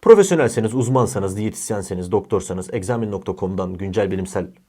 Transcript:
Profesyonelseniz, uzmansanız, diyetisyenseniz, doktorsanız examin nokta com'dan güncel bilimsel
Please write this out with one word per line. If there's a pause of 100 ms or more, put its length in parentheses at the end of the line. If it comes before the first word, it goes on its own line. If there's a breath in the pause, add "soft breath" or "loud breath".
Profesyonelseniz,
uzmansanız,
diyetisyenseniz,
doktorsanız
examin
nokta
com'dan
güncel
bilimsel (220)